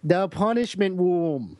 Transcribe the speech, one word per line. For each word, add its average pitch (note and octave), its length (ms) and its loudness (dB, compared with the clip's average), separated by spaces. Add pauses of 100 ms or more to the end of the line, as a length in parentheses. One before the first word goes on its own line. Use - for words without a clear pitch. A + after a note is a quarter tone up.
The F3+ 260 2
punishment G3 680 0
room. E3+ 600 0